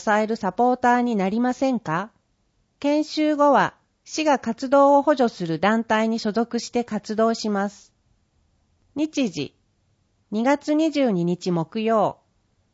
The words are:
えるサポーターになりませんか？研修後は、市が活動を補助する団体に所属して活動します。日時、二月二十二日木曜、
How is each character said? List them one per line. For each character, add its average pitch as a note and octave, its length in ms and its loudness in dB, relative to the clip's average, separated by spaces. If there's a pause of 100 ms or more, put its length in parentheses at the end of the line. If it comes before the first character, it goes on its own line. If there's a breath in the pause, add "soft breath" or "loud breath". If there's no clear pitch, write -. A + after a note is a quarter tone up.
(120)
え G#3+ 160 2
る A3 80 -4
サ G3 160 -4
ポ B3 220 2
ー - 20 0
タ B3 220 2
ー B3 40 0
に A#3+ 140 -2
な F#3+ 140 0
り G#3+ 100 -2
ま B3 140 0
せ C4+ 180 -2
ん A#3 80 -2
か？ F3 320 -6 (720)
研 D4 240 0
修 D4+ 320 -2
後 C#4+ 160 4
は、 F#3+ 220 2 (280)
市 - 220 -6
が D4 120 2
活 A#3 320 -6
動 C#4 280 6
を C#4+ 40 4
補 D4+ 140 2
助 B3+ 140 2
す F3+ 180 -8
る D#3+ 120 -4
団 A3 260 2
体 A3 240 0
に A3+ 100 -4
所 G#3+ 140 -4
属 A#3 260 -2
し - 120 -14
て A#3+ 120 -2
活 G#3+ 320 -8
動 A3+ 180 2
し A3+ 140 -6
ま G3+ 220 -2
す。 - 240 -20 (1000)
日 D4 340 -2
時、 D3 260 -10 (760)
二 G#3+ 140 -4
月 D4 300 0
二 D#4 180 0
十 C#4 180 0
二 F3+ 140 0
日 F3 280 -2
木 E3 280 -4
曜、 G#3+ 400 0 (540)